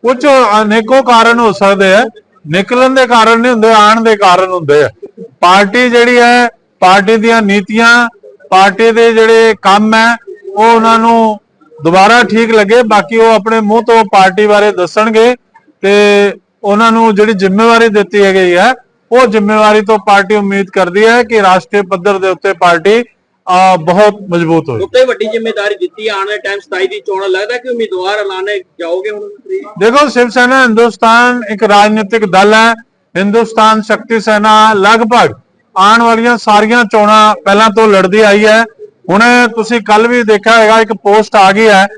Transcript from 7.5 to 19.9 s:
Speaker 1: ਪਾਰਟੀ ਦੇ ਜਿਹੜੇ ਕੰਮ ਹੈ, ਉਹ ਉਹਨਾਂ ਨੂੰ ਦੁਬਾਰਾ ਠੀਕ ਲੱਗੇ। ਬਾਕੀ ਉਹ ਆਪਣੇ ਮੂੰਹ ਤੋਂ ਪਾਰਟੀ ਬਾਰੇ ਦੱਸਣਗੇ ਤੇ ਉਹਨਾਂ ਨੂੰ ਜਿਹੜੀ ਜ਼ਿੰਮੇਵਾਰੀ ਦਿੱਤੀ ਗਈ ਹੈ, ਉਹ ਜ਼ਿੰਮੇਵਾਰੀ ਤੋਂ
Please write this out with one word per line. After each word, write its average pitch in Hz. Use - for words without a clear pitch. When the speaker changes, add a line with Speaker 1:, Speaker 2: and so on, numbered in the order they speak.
Speaker 1:
ਪਾਰਟੀ 196
ਦੇ 233
ਜਿਹੜੇ 226
ਕੰਮ 214
ਹੈ, 226
ਉਹ 208
ਉਹਨਾਂ 226
ਨੂੰ 226
ਦੁਬਾਰਾ 196
ਠੀਕ 226
ਲੱਗੇ। 220
ਬਾਕੀ 214
ਉਹ 226
ਆਪਣੇ 220
ਮੂੰਹ 214
ਤੋਂ 226
ਪਾਰਟੀ 196
ਬਾਰੇ 208
ਦੱਸਣਗੇ 220
ਤੇ 196
ਉਹਨਾਂ 214
ਨੂੰ 226
ਜਿਹੜੀ 214
ਜ਼ਿੰਮੇਵਾਰੀ 226
ਦਿੱਤੀ 202
ਗਈ 190
ਹੈ, 214
ਉਹ 247
ਜ਼ਿੰਮੇਵਾਰੀ 214
ਤੋਂ 214